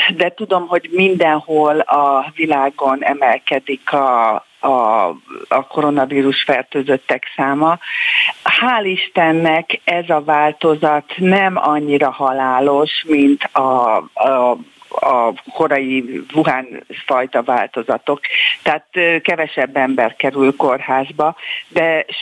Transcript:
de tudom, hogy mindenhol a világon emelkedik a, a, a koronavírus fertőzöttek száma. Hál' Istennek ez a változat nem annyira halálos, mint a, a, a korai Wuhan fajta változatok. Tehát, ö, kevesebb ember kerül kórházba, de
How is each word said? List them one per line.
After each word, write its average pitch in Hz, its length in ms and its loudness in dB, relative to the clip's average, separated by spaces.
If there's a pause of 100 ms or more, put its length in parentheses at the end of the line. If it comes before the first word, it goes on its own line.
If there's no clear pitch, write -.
(160)
de 175 140 0
tudom, 175 380 -2
hogy 175 240 -2
mindenhol 160 880 2
a 143 560 2
világon 139 680 0
emelkedik 135 880 -2
a, 123 420 2 (260)
a, 113 480 2 (400)
a - 200 0
koronavírus 139 760 0
fertőzöttek 131 920 -2
száma. 151 440 0 (640)
Hál' 233 420 0
Istennek 165 960 0
ez 175 260 -4
a 151 140 0
változat 151 920 0
nem 185 400 2
annyira 147 520 0
halálos, 135 1000 0
mint 143 360 4
a, 127 520 2 (180)
a, 123 440 2 (340)
a 120 420 0 (200)
korai 131 720 -2 (100)
Wuhan 135 500 -2 (220)
fajta 127 380 0
változatok. 123 760 -2 (440)
Tehát, 156 280 -2
ö, 170 300 0
kevesebb 151 560 -2
ember 127 380 0
kerül 135 400 0
kórházba, 139 800 -2 (320)
de 160 380 0 (160)